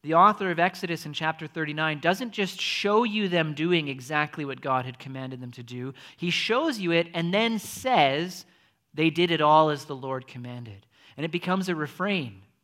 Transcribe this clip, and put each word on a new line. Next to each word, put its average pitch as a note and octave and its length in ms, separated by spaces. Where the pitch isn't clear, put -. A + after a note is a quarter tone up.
The D#3 120
author G3 360
of E3 100
Exodus E3+ 460
in D3 60
chapter D#3 360
thirty-nine D#3 500
doesn't A3 320
just F#3+ 300
show G#3 420
you G#3+ 240
them E3 280
doing D#3+ 340
exactly D3 560
what C3+ 160
God B2+ 240
had B2 140
commanded C3 420
them B2+ 120
to B2 100
do. B2 300
He F3 120
shows B3 480
you F3 140
it E3+ 220
and E3+ 200
then A3+ 240
says, F3 880
"They D#3 160
did E3+ 220
it D#3 80
all D3+ 300
as C3+ 160
the C#3 100
Lord C3 320
commanded." A#2+ 580
And C#3+ 80
it D#3+ 80
becomes F3+ 360
a F3 60
refrain. D3+ 680